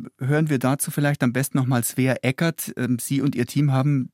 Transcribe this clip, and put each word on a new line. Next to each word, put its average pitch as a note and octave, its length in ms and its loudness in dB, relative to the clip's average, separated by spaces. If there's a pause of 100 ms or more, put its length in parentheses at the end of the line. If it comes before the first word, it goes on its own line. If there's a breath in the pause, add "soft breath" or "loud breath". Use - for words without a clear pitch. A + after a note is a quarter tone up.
(200)
Hören D3 280 2
wir C#3 120 2
dazu C3+ 320 -2
vielleicht C#3+ 320 0
am A#2+ 100 2
besten C3+ 240 -2
nochmal B2+ 260 2
Svea C3 380 0
Eckert. D#3+ 560 -2
Ähm, B2 220 0
sie C#3 220 -4
und C#3 120 0
ihr A#2+ 140 -2
Team D3 240 2
haben C3 420 0